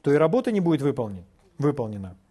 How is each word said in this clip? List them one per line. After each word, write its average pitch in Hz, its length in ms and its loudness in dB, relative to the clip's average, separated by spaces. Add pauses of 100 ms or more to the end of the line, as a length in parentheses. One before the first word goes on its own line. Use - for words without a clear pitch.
то 143 100 2
и 147 40 6
работа 208 360 2
не 202 80 0
будет 165 220 0
выполнен-, 113 420 -4 (340)
выполнена. 110 580 -4 (140)